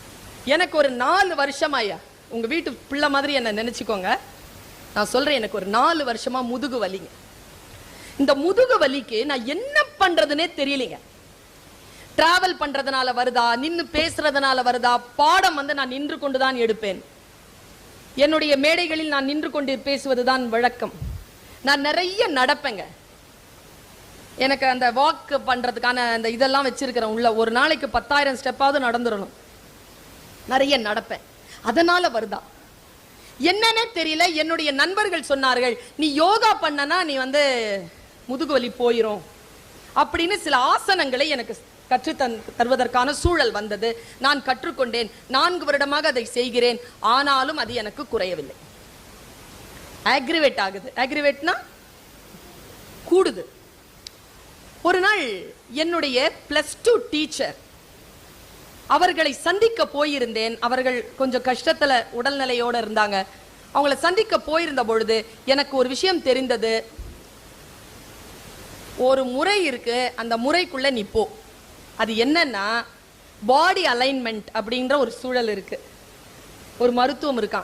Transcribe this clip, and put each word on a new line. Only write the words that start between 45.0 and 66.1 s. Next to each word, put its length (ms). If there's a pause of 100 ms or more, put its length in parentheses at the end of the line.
நான்கு 380
வருடமாக 420
அதை 180
செய்கிறேன். 540 (200)
ஆனாலும் 580
அது 160
எனக்கு 340
குறையவில்லை. 480 (1500)
ஆக்ரிவேட் 560
ஆகுது. 360
ஆக்ரிவேட்னா 580 (1600)
கூடுது. 300 (1400)
ஒரு 180
நாள் 540 (180)
என்னுடைய 600 (180)
பிளஸ் 240 (100)
டூ 160 (120)
டீச்சர், 440 (1300)
அவர்களை 460
சந்திக்க 600
போயிருந்தேன். 640
அவர்கள் 580
கொஞ்சம் 260
கஷ்டத்துல 640 (180)
உடல்நிலையோட 540
இருந்தாங்க. 480 (480)
அவங்கள 240
சந்திக்க 420
போயிருந்த 440
பொழுது 420 (200)
எனக்கு 320
ஒரு 120
விஷயம் 320